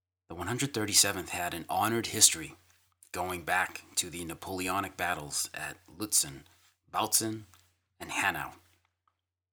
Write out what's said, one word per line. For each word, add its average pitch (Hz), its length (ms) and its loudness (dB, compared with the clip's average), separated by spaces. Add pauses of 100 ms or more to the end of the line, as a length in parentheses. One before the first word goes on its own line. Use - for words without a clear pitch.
(300)
The 85 40 -8
One 87 120 -6
hundred 127 260 -2
thirty-seventh 101 560 2
had 87 240 -4
an 82 160 -8
honored 110 380 2
history, 147 480 4 (580)
going 90 300 -4
back 90 400 0 (140)
to 90 120 -2
the 87 160 -8
Napoleonic 92 720 -4
battles 82 560 -2
at 76 240 -8 (220)
Lutzen, 73 460 0 (480)
Bautzen, 110 500 0 (560)
and - 120 -12
Hanau. 80 420 0 (1000)